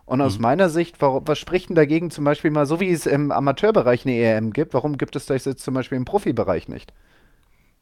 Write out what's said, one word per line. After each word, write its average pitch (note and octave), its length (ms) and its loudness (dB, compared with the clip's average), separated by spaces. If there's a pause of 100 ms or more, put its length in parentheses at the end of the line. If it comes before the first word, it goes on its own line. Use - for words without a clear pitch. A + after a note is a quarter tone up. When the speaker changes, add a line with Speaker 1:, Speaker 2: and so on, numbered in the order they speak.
Speaker 1:
Und C3 160 0
aus A2+ 160 0
Speaker 2:
Mhm. A2+ 60 -4
Speaker 1:
meiner E3 260 2
Sicht, E3 320 -2
warum, C3+ 260 0
was D3 120 0
spricht - 280 -4
denn F3+ 80 -2
dagegen, D#3+ 340 2
zum D3+ 140 -6
Beispiel D3 280 0
mal, D3+ 140 2
so D#3+ 140 -2
wie F#3+ 100 0
es E3 160 0
im C#3+ 280 0
Amateurbereich C#3 720 2
eine B2+ 100 0
E A#2 60 2
R A2+ 160 4
M A2 160 -2
gibt, D3 200 -2
warum C#3+ 240 -2
gibt - 200 -4
es - 80 -10
das C3+ 180 -2
jetzt C3+ 180 -6
zum C3 120 -6
Beispiel C3 240 -4
im B2 80 -2
Profibereich G#2+ 640 -2
nicht? - 240 -14 (880)